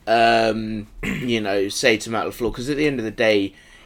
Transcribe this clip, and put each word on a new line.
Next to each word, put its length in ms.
um, 880
<clears throat> 80
you 360
know, 300
say 280
to 120
Matt 180
LaFleur, 260
'cause 160
at 80
the 100
end 120
of 60
the 60
day, 420